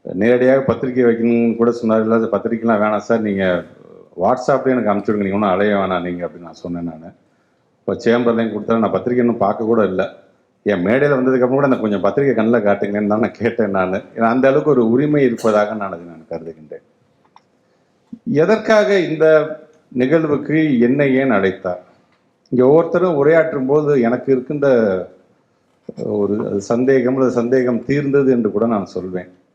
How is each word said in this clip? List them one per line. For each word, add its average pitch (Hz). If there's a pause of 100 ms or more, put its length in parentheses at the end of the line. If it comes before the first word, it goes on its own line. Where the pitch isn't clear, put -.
நேரடியாக 123
பத்திரிகை 123
வைக்கணும்னு 117
கூட 117
சொன்னார். 110
"இல்ல, 110
அது 113
பத்திரிக்கைலாம் 113
வேணாம் 107
சார், 110
நீங்க 95 (600)
WhatsApp-லேயே 127
எனக்கு 104
அனுப்பிச்சு 101
விடுங்க, 104
நீங்க 98
ஒன்றும் 104
அலைய 101
வேணாம் 95
நீங்க" 87
அப்படின்னு 82
நான் 82
சொன்னேன் 87
நானு. 82 (680)
இப்ப 98
சேம்பர்லையும் 113
கொடுத்தா 113
நான் 98
பத்திரிகை 123
இன்னும் 117
பார்க்க 107
கூட 110
இல்ல. 92 (500)
என் 95
மேடையில 135
வந்ததுக்கு 127
அப்புறம் 120
கூட 139
"அந்த 127
கொஞ்சம் 104
பத்திரிகை 107
கண்ணுல 117
காட்டுங்கன்னு" 101
தான் 107
நான் 104
கேட்டேன் 110
நானு. 95 (120)
ஏன்னா, 117
அந்த 123
அளவுக்கு 147
ஒரு 117
உரிமை 143
இருப்பதாக 110
நான் 98
அதை 87
நான் 82
கருதுகின்றேன். 80 (1500)
எதற்காக 202
இந்த 156 (320)
நிகழ்வுக்கு 147
என்னை 131
ஏன் 135
அழைத்தார்? 95 (680)
இங்க 123
ஒவ்வொருத்தரும் 165
உரையாற்றும் 156
போது 143
எனக்கு 123
இருக்கின்ற 139 (1400)
ஒரு 104
சந்தேகம், 127
அல்லது 131
சந்தேகம் 123
தீர்ந்தது 139
என்று 113
கூட 104
நான் 104
சொல்வேன். 90 (160)